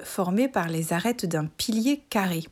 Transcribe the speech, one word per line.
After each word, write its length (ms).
formés 420
par 220
les 240
arêtes 320
d'un 200
pilier 640
carré. 420